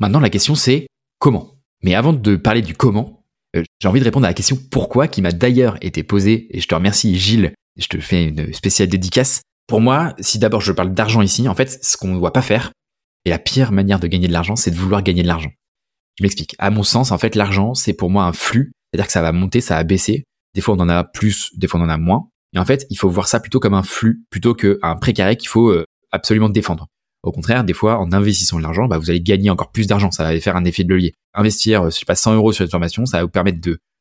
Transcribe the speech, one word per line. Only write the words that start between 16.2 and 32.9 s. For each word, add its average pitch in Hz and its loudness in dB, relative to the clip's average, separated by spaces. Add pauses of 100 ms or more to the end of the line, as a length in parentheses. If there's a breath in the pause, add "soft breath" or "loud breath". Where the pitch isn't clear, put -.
m'explique. - -4
À 98 0
mon 107 2
sens, 123 0
en - 0
fait, 110 -2
l'argent, 101 0
c'est 110 -2
pour 90 -2
moi 95 2
un 87 0
flux, 117 -2 (180)
c'est-à-dire 90 -2
que - -4
ça 90 0
va 82 0
monter, 92 0
ça 90 -2
va 82 0
baisser. 95 0 (300)
Des 95 -2
fois, 107 0
on 90 2
en 87 2
a 87 2
plus, - -4
des 87 -2
fois, 87 -2
on 85 0
en 82 0
a 78 -2
moins. 90 0 (240)
Et 90 -4
en 92 0
fait, 135 0
il - -8
faut 95 0
voir 92 -2
ça 117 0
plutôt 131 -2
comme 101 2
un 95 2
flux, 113 -2
plutôt 117 0
qu'un 98 0
pré 120 0
carré 98 0
qu'il - -10
faut, 117 4
euh, 85 2 (280)
absolument 110 2
défendre. 95 -2 (360)
Au 92 -4
contraire, 113 0
des 90 -2
fois, 110 0
en 87 -4
investissant 98 0
de 82 -2
l'argent, 82 -2
bah, 95 0
vous 80 -2
allez 87 0
gagner 98 2
encore 90 -2
plus 110 0
d'argent. 101 2
Ça 80 -4
va 80 0
faire 92 0
un 90 0
effet 90 0
de 87 0
levier. 90 2 (220)
Investir, 104 2
euh, 82 0
je - -4
sais - -12
pas, - 0
cent - 2
euros 110 4
sur 101 -2
une 82 -2
formation, 87 -2